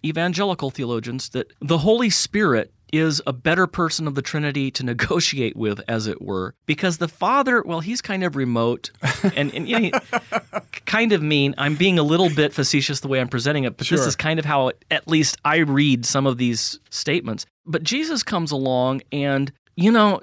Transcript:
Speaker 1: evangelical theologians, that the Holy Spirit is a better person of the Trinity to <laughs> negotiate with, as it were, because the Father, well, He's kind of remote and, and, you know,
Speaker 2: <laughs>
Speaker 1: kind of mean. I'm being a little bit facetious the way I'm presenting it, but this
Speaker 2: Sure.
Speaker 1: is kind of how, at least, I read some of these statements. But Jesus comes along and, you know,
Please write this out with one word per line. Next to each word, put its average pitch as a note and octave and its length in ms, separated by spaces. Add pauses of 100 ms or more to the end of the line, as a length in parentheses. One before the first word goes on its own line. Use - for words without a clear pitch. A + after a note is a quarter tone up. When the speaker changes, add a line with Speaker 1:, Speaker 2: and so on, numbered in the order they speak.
Speaker 1:
evangelical E3 680
theologians, A#2+ 600
that - 300
the D#3+ 180
Holy A3 320
Spirit E3 640 (200)
is D#3 340
a C#3 60
better E3 340
person E3 400
of C#3+ 80
the C#3 80
Trinity C#3+ 480
to C3 140
<laughs> - 0
negotiate B2 720
with, G#2+ 320
as A2+ 180
it G#2 160
were, F#2+ 320 (120)
because D#3+ 320
the E3+ 100
Father, B3 580
well, E3 140
He's G#3 200
kind F#3+ 220
of E3 140
remote A#2+ 560 (420)
and, C#3+ 180
and, - 160
you A3+ 220
know, C4 80 (400)
Speaker 2:
<laughs> - 220 (260)
Speaker 1:
kind A3+ 260
of F3+ 80
mean. D3 380
I'm C#3+ 160
being F3+ 240
a D3+ 60
little E3 260
bit D3 220
facetious - 480
the C#3 80
way C3 120
I'm B2 80
presenting C3+ 360
it, A#2+ 120
but - 120
this E3 100
Speaker 2:
Sure. C3 80
Speaker 1:
is C#3+ 80
kind D#3+ 240
of D3+ 60
how, C#3 260 (220)
at - 160
least, D#3 360
I D3+ 140
read C#3 480
some C#3 220
of B2 100
these A#2+ 400 (120)
statements. A#2+ 540 (220)
But D#3+ 160
Jesus C#4+ 400
comes E3 300
along C3 580
and, C#3 400 (280)
you F#3+ 140
know, G#3+ 300